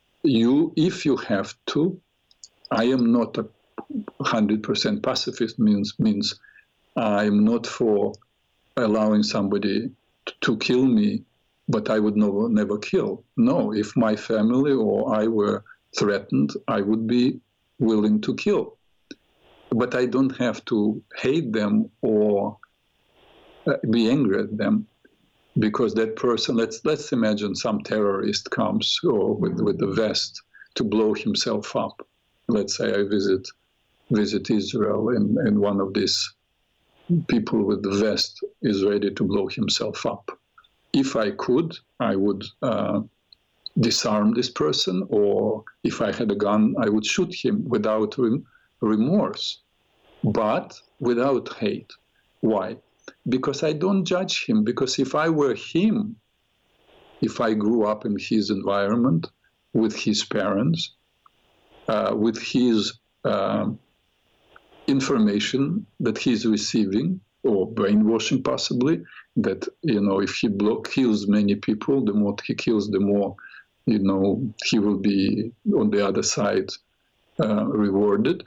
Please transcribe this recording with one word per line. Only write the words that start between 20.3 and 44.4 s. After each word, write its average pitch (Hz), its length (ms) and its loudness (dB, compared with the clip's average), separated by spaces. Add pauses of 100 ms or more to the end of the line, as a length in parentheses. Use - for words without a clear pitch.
have 120 300 -2
to 107 360 0 (140)
hate 135 360 -2
them 107 360 0 (140)
or, 107 560 0 (1080)
uh, 139 100 0 (140)
be 113 200 2
angry 113 300 2
at 107 180 -6
them, 107 280 0 (720)
because 107 360 0
that 110 220 0
person, 120 400 0
let's, 113 280 -2
let's 156 280 -2
imagine 107 420 0
some 107 280 -4
terrorist 104 680 -2
comes 104 540 0
or 107 300 2
with, - 260 -2
with 101 180 0
the 101 100 0
vest - 540 -4 (320)
to 131 100 -2
blow 107 300 2
himself 107 640 -4
up. 110 300 -6 (420)
Let's - 280 0
say 107 160 -2
I 101 100 0
visit, 98 460 0 (600)
visit 104 400 0
Israel 104 580 0
and, 107 300 2
and 104 200 2
one 101 220 2
of 98 140 -4
these - 380 -2 (920)
people 110 380 0
with 104 180 0
the 98 140 -2
vest - 480 -2 (180)
is 98 220 0
ready 104 280 0
to - 120 -2
blow 98 240 -2
himself - 580 -4
up. - 240 -8 (600)
If 131 240 0
I 107 160 0
could, 143 440 0 (220)
I 110 160 0
would, 98 300 0 (180)
uh, 104 380 -2 (800)
disarm 107 520 2
this 120 160 0